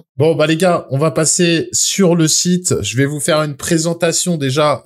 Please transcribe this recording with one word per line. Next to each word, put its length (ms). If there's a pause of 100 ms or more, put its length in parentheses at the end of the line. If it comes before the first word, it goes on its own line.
(180)
Bon 160
bah 140
les 100
gars, 320
on 80
va 140
passer 600
sur 440
le 120
site. 540
Je 160
vais 80
vous 140
faire 240
une 120
présentation 800
déjà 500